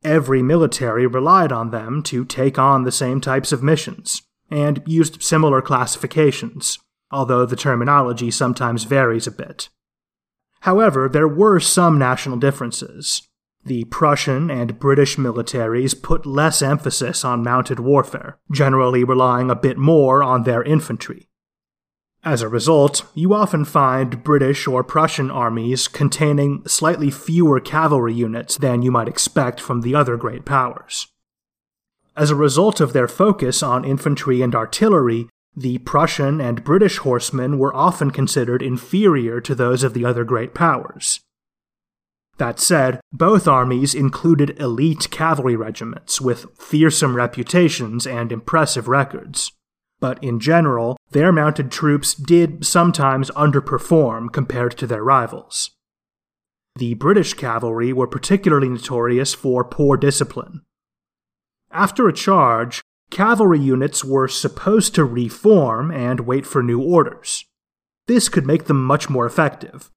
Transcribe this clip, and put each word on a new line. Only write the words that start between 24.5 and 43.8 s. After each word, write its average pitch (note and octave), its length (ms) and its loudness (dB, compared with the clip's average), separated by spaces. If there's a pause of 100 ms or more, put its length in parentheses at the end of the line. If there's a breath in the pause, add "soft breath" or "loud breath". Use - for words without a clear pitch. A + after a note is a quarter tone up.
or B2+ 160 0
Prussian D#3 480 -2
armies A#2+ 560 -2
containing C#3+ 800 0
slightly D#3 420 0
fewer D#3 520 2
cavalry D3 520 0
units A#2 440 -4
than B2 260 0
you B2+ 80 2
might A#2+ 160 0
expect A#2+ 540 -4
from A#2+ 220 -6
the B2 120 -2
other B2 220 2
great A#2+ 280 -8
powers. - 640 -4 (1080)
As D3+ 160 2
a - 20 2
result D3+ 460 2
of C3+ 120 0
their B2+ 140 2
focus F#3+ 560 0
on B2+ 220 -2
infantry C3+ 580 -2
and A#2+ 140 0
artillery, A#2 720 0 (260)
the B2+ 240 -6
Prussian D3 640 0
and A#2+ 240 -4
British F#3+ 340 4
horsemen B2+ 600 -2
were C3 180 0
often D3+ 340 0
considered B2+ 500 -2
inferior B2+ 840 0
to C#3 120 -6
those B2 300 0
of A#2+ 100 -2
the A#2+ 100 -2
other A#2+ 200 0
great A#2 280 -4
powers. - 680 -4 (1160)
That A#2 200 -4
said, C3 400 0 (140)
both F#3+ 340 2
armies C3 480 2